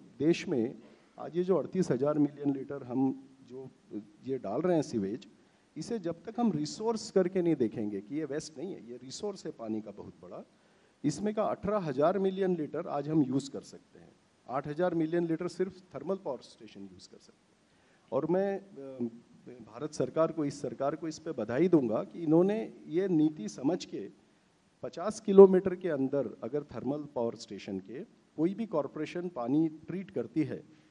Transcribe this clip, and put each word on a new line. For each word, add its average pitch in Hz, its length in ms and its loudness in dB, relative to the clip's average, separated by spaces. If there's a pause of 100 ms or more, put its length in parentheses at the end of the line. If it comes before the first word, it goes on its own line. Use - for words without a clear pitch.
(200)
देश 165 280 2
में 135 280 0 (440)
आज 139 180 -8
ये 180 60 2
जो 180 140 2
अड़तीस 160 340 0
हजार 143 260 2
million 143 360 0
liter 139 300 -8
हम 131 460 -2 (180)
जो 127 220 -14 (560)
ये 131 120 -4
डाल 110 240 -4
रहे 180 140 4
हैं 151 60 4
sewage, 104 460 -4 (500)
इसे 220 220 -6
जब 165 240 -6
तक 226 160 -10
हम 233 120 4
resource 214 600 -4
करके 185 300 4
नहीं 170 140 4
देखेंगे 107 460 -2
कि 120 140 -10
ये 156 100 -4
waste 147 320 -8
नहीं 170 160 -8
है, 113 160 -16
ये 120 80 -14
resource 180 480 -10
है 160 60 -8
पानी 110 300 -6
का 107 100 -12
बहुत 92 300 -16
बड़ा, 107 240 -16 (580)
इसमें 196 300 -2
का 214 100 0
अठारह 190 340 -2
हजार 160 420 2
million 190 380 0
liter 151 300 -6
आज 143 220 -4
हम 156 140 4
यूज़ 131 280 -2
कर 98 100 -8
सकते - 380 -20
हैं। 82 120 -20 (380)
आठ 139 180 -4
हजार 175 280 0
million 165 320 0
liter 165 200 -2
सिर्फ 185 340 -6 (140)
thermal 151 200 -4
power 165 220 -6
station - 440 -18
यूज़ 92 280 -18
कर - 80 -20
सकते - 340 -20
हैं। - 40 -20 (560)
और 139 140 0
मैं, 190 340 0
अ, 190 40 -18 (880)
भारत 123 420 -12
सरकार 156 380 0
को, 151 140 -2
इस 143 160 -6
सरकार 135 340 -4
को 165 120 -8
इस 156 120 -10
पे 170 120 -10
बधाई 127 360 2
दूंगा 135 360 4
कि 170 200 -12
इन्होंने 190 500 4 (140)
ये 175 200 0
नीति 160 420 2
समझ 147 360 -4
के 101 240 -10 (760)
पचास 202 360 -6
किलोमीटर 190 560 10
के 180 140 -4
अंदर 135 540 0
अगर 143 200 -4
thermal 143 520 -6
power 117 200 -2
station 98 440 -8
के 110 460 -16 (100)
कोई 170 180 0
भी 226 120 -6
corporation 156 640 -4
पानी 143 380 0
ट्रीट 165 440 -10
करती 131 320 -2
है, 117 200 -8 (280)